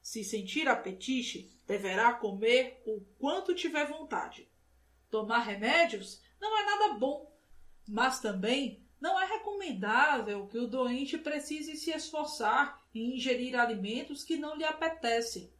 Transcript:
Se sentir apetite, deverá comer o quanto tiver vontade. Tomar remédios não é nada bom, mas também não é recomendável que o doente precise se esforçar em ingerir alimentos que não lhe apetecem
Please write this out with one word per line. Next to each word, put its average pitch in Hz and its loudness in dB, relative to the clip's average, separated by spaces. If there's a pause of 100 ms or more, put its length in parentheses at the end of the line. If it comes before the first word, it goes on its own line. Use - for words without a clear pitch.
Se 214 -8
sentir 220 -2
apetite, - -2 (160)
deverá 202 4
comer 226 2
o 220 -2 (180)
quanto 349 0
tiver 294 0
vontade. - -8 (580)
Tomar 220 2
remédios 214 2 (200)
não 427 2
é 403 0
nada 415 2
bom, 277 -2 (540)
mas 240 2
também 220 -2 (140)
não 370 0
é 381 2
recomendável 262 0
que 226 -8
o 240 0
doente 254 0
precise 302 -6
se 330 -4
esforçar 294 0 (140)
em 240 -2
ingerir 247 0
alimentos 233 0
que 320 -2
não 302 -4
lhe 311 -4
apetecem 311 -2